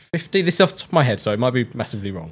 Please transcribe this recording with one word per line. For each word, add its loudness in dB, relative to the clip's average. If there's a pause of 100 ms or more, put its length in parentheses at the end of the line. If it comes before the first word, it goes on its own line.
(120)
fifty. -2
This 0
is 4
off 4
the -14
top -14
of -6
my 6
head, 2
so -2
it -2
might 2
be 2
massively -6
wrong. -10